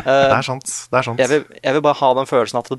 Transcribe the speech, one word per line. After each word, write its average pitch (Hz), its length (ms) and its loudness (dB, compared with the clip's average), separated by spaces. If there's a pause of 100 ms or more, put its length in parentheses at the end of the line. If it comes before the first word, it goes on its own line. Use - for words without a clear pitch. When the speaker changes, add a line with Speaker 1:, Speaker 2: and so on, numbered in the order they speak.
Speaker 1:
Eh, - 0 -
Speaker 2:
Det 135 320 4
er 123 80 0
sant, 131 220 -8 (240)
det 123 100 0
er 127 60 -2
sant. 117 160 -4
Speaker 1:
jeg 123 100 2
vil, 151 120 2 (200)
jeg 135 100 0
vil 147 120 0
bare 143 100 2
ha 139 120 0 (100)
den 135 100 -2
følelsen 120 320 0
at - 200 -8